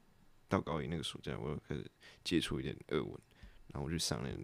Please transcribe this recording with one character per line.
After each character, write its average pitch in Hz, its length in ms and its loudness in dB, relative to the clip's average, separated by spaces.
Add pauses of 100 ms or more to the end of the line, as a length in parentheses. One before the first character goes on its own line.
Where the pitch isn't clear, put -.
(480)
到 95 140 6
高 80 200 0
一 69 60 -2
那 82 80 0
个 78 60 0
暑 - 220 -4
假， 69 140 -4
我 67 180 -2
就 - 120 -6
开 - 60 -2
始 64 100 -2 (400)
接 85 160 6
触 73 200 0
一 67 40 -2
点 - 120 -2 (140)
俄 73 120 4
文， 50 100 -2 (580)
然 69 100 -4
后 69 60 0
我 71 40 0
去 82 80 2
上 67 240 2
了 65 80 -2 (140)